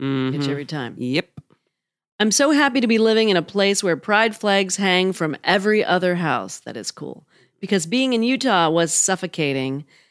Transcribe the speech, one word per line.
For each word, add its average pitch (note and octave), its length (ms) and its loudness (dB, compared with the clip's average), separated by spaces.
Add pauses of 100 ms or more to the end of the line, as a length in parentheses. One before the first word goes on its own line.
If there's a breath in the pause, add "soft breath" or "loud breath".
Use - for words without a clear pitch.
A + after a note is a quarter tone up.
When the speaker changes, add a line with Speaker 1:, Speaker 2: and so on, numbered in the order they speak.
Speaker 1:
Mm-hmm. C3+ 320 -2
Speaker 2:
Hits C#3+ 140 -2
you C#3 60 -2
every C#3+ 120 -8
time. C3 320 -8
Speaker 1:
Yep. B2+ 320 -6 (880)
Speaker 2:
"I'm G#3+ 120 2
so D4 200 2
happy C#4 300 2
to A#3+ 60 0
be A3+ 100 2
living A3 320 2
in F#3+ 80 4
a E3+ 40 2
place G3 420 0
where E3+ 140 0
pride G#3+ 380 0
flags G3 420 0
hang F#3 360 2
from D#3 300 -4
every G#3 400 2
other F3+ 320 0
house." B2+ 440 -4
That - 180 -12
is G#2 140 -10
cool. - 340 -14 (340 soft breath)
Because F#3 260 0
being B3+ 280 0
in A3+ 100 2
Utah A#3 460 2
was E3 240 2
suffocating, C#3+ 880 -2 (280 soft breath)